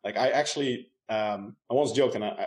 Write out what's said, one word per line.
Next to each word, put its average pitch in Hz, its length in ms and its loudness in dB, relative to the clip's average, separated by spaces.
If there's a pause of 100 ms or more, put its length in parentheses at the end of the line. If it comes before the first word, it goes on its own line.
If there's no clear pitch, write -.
Like, 104 140 -4
I 123 120 4
actually, 135 580 0 (200)
um, 107 480 -2 (140)
I 117 40 0
once 143 180 2
joked, 123 240 4
and 107 80 -4
I, 104 40 -2
I - 180 -6